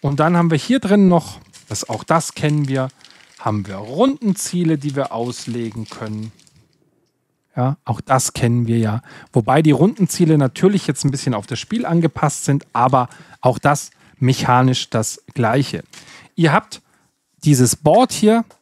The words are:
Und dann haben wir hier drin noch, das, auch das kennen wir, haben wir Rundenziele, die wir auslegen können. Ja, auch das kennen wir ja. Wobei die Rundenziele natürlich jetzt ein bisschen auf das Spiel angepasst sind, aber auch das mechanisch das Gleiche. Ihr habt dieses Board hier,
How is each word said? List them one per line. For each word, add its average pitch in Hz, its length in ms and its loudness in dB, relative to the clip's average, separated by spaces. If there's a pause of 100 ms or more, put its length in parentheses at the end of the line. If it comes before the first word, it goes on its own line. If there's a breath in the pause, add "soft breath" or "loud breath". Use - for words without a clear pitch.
Und 143 180 -2
dann 170 180 4
haben 170 120 2
wir 160 80 2
hier 247 220 0
drin 196 280 4
noch, 175 320 2 (280)
das, - 220 -12
auch 110 140 -8
das 160 300 -2
kennen 151 340 -2
wir, 131 200 -2 (520 soft breath)
haben 104 280 -4
wir 98 80 -10
Rundenziele, 175 1000 -2
die 139 180 -6
wir 139 160 -4
auslegen 117 800 -8
können. 107 420 -10 (1200)
Ja, 131 300 -2
auch 117 160 -6
das - 320 -2
kennen 120 340 0
wir 117 100 0
ja. 110 240 -2 (320 loud breath)
Wobei 131 280 2
die 156 100 4
Rundenziele 160 680 2
natürlich 185 500 0
jetzt - 180 -6
ein 135 60 2
bisschen 135 220 -4
auf 101 140 -6
das - 120 -8
Spiel 233 260 -6
angepasst 160 600 -2
sind, 139 280 -2
aber 123 340 2 (340 loud breath)
auch 123 180 0
das 143 320 0 (260 soft breath)
mechanisch 127 720 2
das - 320 -4 (120)
Gleiche. 123 500 -2 (520 loud breath)
Ihr 160 180 2
habt - 280 -4 (640)
dieses 127 320 4
Board 202 360 4
hier, 220 340 2 (160)